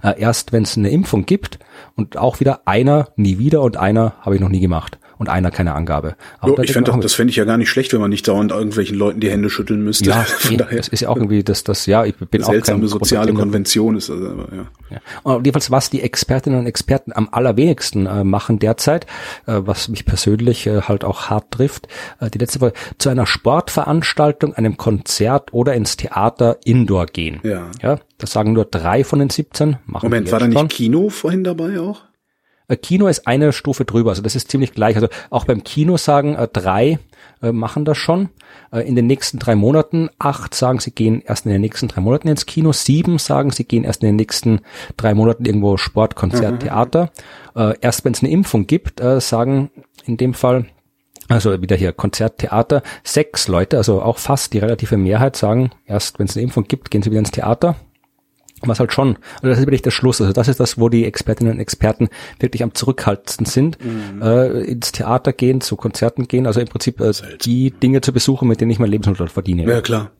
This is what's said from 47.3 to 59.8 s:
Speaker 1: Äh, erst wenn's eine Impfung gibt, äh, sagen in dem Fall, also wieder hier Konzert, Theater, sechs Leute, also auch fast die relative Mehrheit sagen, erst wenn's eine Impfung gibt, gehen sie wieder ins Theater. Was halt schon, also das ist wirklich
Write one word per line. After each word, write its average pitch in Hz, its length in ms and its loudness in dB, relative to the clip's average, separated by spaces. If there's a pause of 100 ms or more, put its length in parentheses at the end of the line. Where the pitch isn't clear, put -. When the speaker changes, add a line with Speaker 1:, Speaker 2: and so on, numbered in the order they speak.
Speaker 1:
Äh, 110 260 2
erst - 220 -2
wenn's 127 200 0
eine - 80 2
Impfung 156 360 2
gibt, - 320 -2
äh, 127 220 2
sagen 135 480 0 (360)
in 117 120 -4
dem 127 160 0
Fall, 127 320 2 (600)
also 98 340 2
wieder 92 140 0
hier 87 180 0
Konzert, - 460 -4
Theater, 135 420 0 (220)
sechs - 440 -2
Leute, 95 300 0
also 101 240 2
auch 110 160 0
fast - 360 -2
die 110 60 0
relative 110 380 0
Mehrheit 104 380 2
sagen, 120 340 0 (160)
erst - 340 -4
wenn's 101 160 -2
eine 110 80 -2
Impfung 123 240 -2
gibt, - 240 -4
gehen 104 120 0
sie 107 80 0
wieder 107 80 2
ins 104 120 0
Theater. 123 440 0 (880)
Was 117 180 -2
halt 117 100 2
schon, 135 240 2 (200)
also - 120 -4
das 123 120 4
ist 135 80 4
wirklich 135 160 2